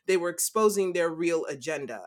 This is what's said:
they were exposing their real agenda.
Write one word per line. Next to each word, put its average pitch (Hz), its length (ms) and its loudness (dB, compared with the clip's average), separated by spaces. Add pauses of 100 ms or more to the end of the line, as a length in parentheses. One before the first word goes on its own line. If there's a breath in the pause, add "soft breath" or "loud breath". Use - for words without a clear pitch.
they 185 120 4
were 175 120 0
exposing 196 640 2
their 170 160 2
real 165 360 0
agenda. 139 600 -8